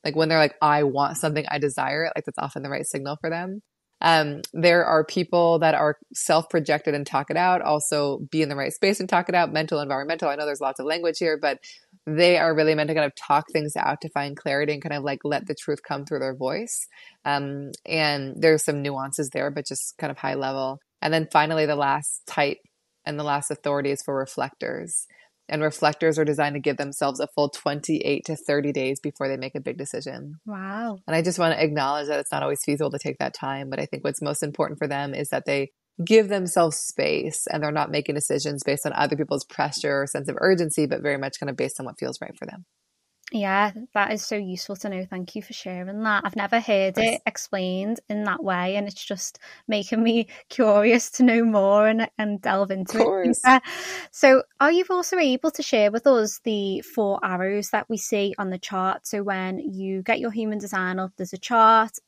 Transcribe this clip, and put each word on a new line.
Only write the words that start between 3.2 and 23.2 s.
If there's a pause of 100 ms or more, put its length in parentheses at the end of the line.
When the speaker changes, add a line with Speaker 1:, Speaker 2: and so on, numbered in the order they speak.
Speaker 1:
for
them. (400)
Um, (120)
there
are
people
that
are (160)
self-projected
and
talk
it
out,
also (120)
be
in
the
right
space
and
talk
it
out,
mental,
environmental.
I
know
there's
lots
of
language
here,
but (480)
they
are
really
meant
to
kind
of
talk
things
out
to
find
clarity
and
kind
of,
like,
let
the
truth
come
through
their
voice. (380)
Um, (140)
and
there's
some
nuances
there,
but
just
kind
of
high
level. (220)
And
then
finally,
the
last
type (460)
and
the